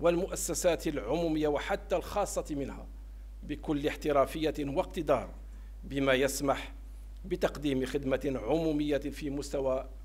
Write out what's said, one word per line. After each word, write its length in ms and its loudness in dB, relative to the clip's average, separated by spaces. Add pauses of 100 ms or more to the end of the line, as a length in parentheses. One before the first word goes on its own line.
والمؤسسات 840 2
العمومية 600 2
وحتى 480 0
الخاصة 540 0
منها 360 -6 (580)
بكل 440 0
احترافية 720 2
واقتدار، 680 0 (540)
بما 300 2
يسمح 600 2 (520)
بتقديم 600 0
خدمة 600 0
عمومية 500 2
في 320 -4
مستوى 600 0 (160)